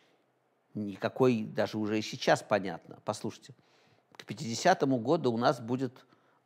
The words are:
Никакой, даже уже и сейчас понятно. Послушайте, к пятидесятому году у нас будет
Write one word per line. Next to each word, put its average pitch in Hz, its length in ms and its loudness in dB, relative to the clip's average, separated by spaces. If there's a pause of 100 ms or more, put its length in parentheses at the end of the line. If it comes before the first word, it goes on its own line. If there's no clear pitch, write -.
(760)
Никакой, 110 680 0
даже 107 340 -4
уже 107 220 0
и 107 40 0
сейчас 143 400 0
понятно. 95 640 -2
Послушайте, - 500 -8 (580)
к - 120 -20
пятидесятому 135 760 2
году 131 320 2
у 113 60 0
нас 127 240 2
будет 123 460 -6 (400)